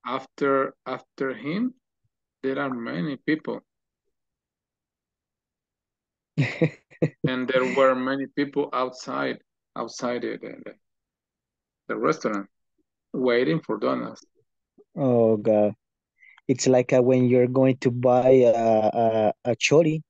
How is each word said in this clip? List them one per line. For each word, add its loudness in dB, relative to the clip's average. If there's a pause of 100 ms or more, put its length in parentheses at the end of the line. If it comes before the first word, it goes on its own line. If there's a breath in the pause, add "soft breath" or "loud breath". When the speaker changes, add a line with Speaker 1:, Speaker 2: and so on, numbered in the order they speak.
Speaker 1:
After, -2 (140)
after -8
him, -6 (680)
there -4
are -4
many -6
people. -4 (2750)
Speaker 2:
<laughs> -2 (400)
Speaker 1:
And -4
there 2
were 4
many -4
people -4
outside, -6 (360)
outside -8
the, -6
the, -14 (100)
the, -16 (1160)
the -6
restaurant -4 (680)
waiting 0
for -6
donuts. -6 (680)
Speaker 2:
Oh, 2
God. 2 (760 soft breath)
It's 0
like, 2
uh, 4
when 4
you're 4
going 2
to 0
buy 2
a, 8
a, 2 (120)
a 0
chori 2